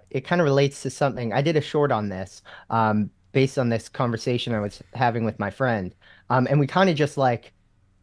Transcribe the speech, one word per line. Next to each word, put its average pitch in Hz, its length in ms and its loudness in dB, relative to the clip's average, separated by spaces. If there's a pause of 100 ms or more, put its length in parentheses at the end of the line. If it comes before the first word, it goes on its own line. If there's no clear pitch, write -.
(120)
it 135 120 -4
kinda 175 200 0
relates 139 400 2
to 131 80 -6
something. 123 420 -2
I 127 80 2
did 156 160 0
a 143 40 2
short 143 300 0
on 107 180 -2
this, 95 340 -10 (260)
um, 107 400 2 (220)
based 135 260 0
on 123 120 0
this 113 200 -2
conversation 120 640 -2
I 110 60 0
was 104 240 -8 (100)
having 120 320 0
with 107 140 -4
my 104 100 -2
friend. 107 460 -2 (340)
Um, 123 200 2
and 143 100 4
we 139 80 2
kinda 180 260 2
just, 143 240 -2
like, 127 340 0 (520)